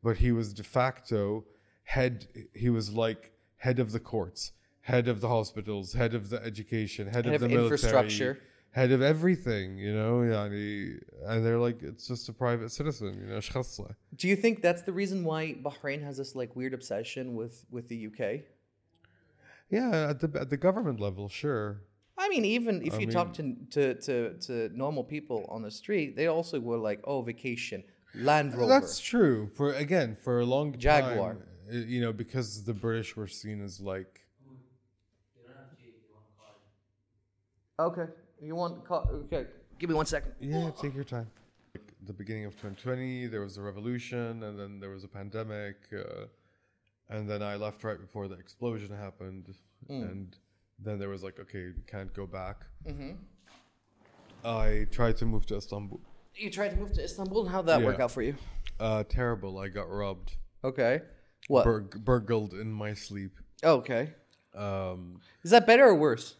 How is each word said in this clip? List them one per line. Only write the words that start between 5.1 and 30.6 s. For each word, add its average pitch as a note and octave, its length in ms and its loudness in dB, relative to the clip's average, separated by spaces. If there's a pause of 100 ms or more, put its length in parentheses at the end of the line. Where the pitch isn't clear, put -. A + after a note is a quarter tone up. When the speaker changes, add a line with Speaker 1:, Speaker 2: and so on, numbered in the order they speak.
Speaker 1:
of G#2 80 -2
the A#2 160 0
hospitals, G#2 500 -2 (160)
head A#2 120 2
of A2 180 -2
the A#2 80 -4 (100)
education, A2 580 -4
head A#2 160 0
Speaker 2:
Head - 20 0
Speaker 1:
of B2 80 2
Speaker 2:
of D3 60 4
Speaker 1:
the A#2+ 80 2
military, A#2+ 160 6
Speaker 2:
infrastructure. A#2 760 4 (320)
Speaker 1:
head B2+ 260 6
of B2+ 60 6 (120)
everything, D#3 520 2 (200)
you G#2 120 0
know, A2 160 4 (200)
yani, G#2 680 -4 (260)
and A2+ 160 2
they're A#2 240 4
like, A#2+ 100 -2 (120)
"It's - 220 -14
just A#2+ 160 -8
a A2+ 60 -10 (100)
private A#2 340 0
citizen, C#3+ 320 -4 (100)
you G2 100 -12
know, G#2 100 -4
إيش - 100 -8
خصه?" A2 440 -6 (280)
Speaker 2:
Do F3+ 60 0
you G3 160 4
think A#3 100 4 (120)
that's F3 220 2
the F#3 120 -4
reason G3 180 -2 (120)
why D#3 100 -2 (260)
Bahrain C#3+ 420 -6
has C3+ 120 -8
this, C3+ 200 -8
like, A#2+ 140 -4
weird B2+ 260 -4
obsession A2+ 440 -6 (160)
with, A#2 140 -6 (200)
with A#2+ 140 -8
the A#2 100 -8 (100)
U - 20 -10 (100)
K? B2 240 -2 (1300)
Speaker 1:
Yeah, B3 140 2 (200)
at C#3+ 120 -2
the, D#3+ 80 0 (140)
at C3+ 100 -10
the C3+ 140 -4
government F#3+ 380 0
level, G2+ 220 -4 (140)
sure. B2 240 -2 (580)
Speaker 2:
I G#4 40 0
mean, D#4 160 2
even A3+ 300 2 (140)
if - 60 -4
Speaker 1:
I A2 60 0
Speaker 2:
you G3+ 60 0 (120)
talk F3 100 2 (100)
Speaker 1:
mean C3+ 340 -6
Speaker 2:
to, C3+ 220 2
to, B2+ 120 -12
to, C#3 80 0 (320)
to C3 60 -8 (320)
normal C#3+ 180 -2 (120)
people C#3 260 -4 (140)
on A2+ 140 -8
the G#2+ 40 -12 (100)
street, F3+ 260 0 (120)
they D#3+ 160 4
also E3 200 -2 (120)
were A#2 200 0
like, G#2 120 -2 (100)
"Oh, C#3 100 0 (120)
vacation, A#2 480 -6 (480)
Land D3 260 6
Rover." A#2+ 200 4
Speaker 1:
That's - 220 4 (160)
true. F3+ 240 8 (220)
For, C#3+ 80 2 (200)
again, D3 240 4 (140)
for B2 160 2
a A#2+ 140 4
long D3 140 2 (180)